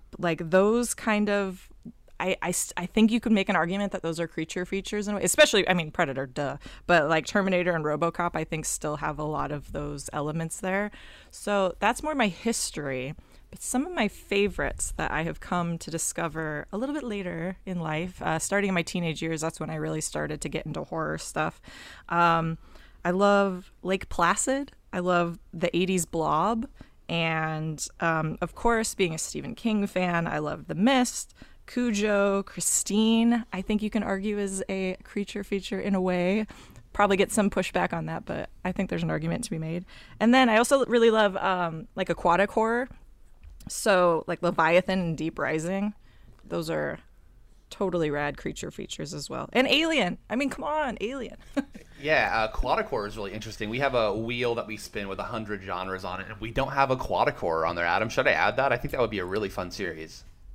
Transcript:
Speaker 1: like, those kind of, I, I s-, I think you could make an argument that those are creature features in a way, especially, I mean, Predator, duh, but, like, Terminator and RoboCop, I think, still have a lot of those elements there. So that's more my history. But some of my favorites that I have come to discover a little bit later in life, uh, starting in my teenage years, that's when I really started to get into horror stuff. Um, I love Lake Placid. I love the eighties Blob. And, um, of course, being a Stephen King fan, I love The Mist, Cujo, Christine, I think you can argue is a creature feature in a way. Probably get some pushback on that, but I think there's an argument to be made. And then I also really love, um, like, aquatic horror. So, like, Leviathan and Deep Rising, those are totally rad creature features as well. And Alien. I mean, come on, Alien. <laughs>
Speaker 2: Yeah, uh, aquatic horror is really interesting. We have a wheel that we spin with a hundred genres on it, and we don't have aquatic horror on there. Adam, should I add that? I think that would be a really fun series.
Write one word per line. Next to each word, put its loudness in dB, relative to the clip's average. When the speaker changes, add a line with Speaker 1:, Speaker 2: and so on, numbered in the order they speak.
Speaker 1:
like, -2
those 4
kind 0
of, -2
I, -2
I -2
s-, -2
I -4
think 6
you 2
could 2
make 4
an 2
argument 0
that -6
those -2
are -2
creature -6
features -4
in -2
a -2
way, -4
especially, 6
I 4
mean, -2
Predator, -2
duh, -4
but, 6
like, 2
Terminator 2
and -2
RoboCop, 0
I -4
think, -4
still -4
have -4
a -4
lot -4
of -8
those -8
elements -4
there. -2
So 0
that's 0
more -2
my 2
history. -4
But -16
some -2
of -8
my 0
favorites -2
that -2
I -2
have -6
come -2
to -12
discover -4
a -4
little -4
bit -6
later -6
in -6
life, -6
uh, 0
starting 0
in 2
my 2
teenage -2
years, -2
that's -4
when -8
I -6
really -4
started -4
to -6
get -6
into -6
horror -4
stuff. -4
Um, 4
I 2
love 4
Lake -2
Placid. 0
I -4
love 2
the 0
eighties 2
Blob. 0
And, -2
um, 0
of -4
course, 2
being 2
a -6
Stephen -8
King 0
fan, 0
I -2
love -6
The -6
Mist, 2
Cujo, 2
Christine, 2
I -4
think 0
you -2
can 0
argue -2
is -2
a -2
creature -6
feature -4
in 0
a 2
way. 2
Probably 4
get 4
some 4
pushback 0
on -4
that, -8
but -6
I -2
think -2
there's -2
an 0
argument -2
to -8
be -4
made. -6
And 6
then 8
I 6
also 6
really 6
love, 4
um, -2
like, -2
aquatic 4
horror. 0
So, 4
like, -4
Leviathan 4
and 0
Deep -4
Rising, -2
those -4
are -4
totally 0
rad -2
creature -8
features -10
as -10
well. -8
And 4
Alien. 2
I -2
mean, -2
come -10
on, -4
Alien. -8
<laughs> -2
Speaker 2:
Yeah, 4
uh, 2
aquatic 0
horror -4
is -10
really -6
interesting. -8
We -2
have 2
a 2
wheel -2
that -4
we -10
spin -8
with -6
a -4
hundred -6
genres -6
on -6
it, -12
and -14
we -8
don't -2
have 4
aquatic 2
horror 0
on 0
there. 0
Adam, 2
should 2
I 6
add 2
that? 4
I 2
think -6
that 0
would 2
be -4
a -2
really -2
fun -6
series. -8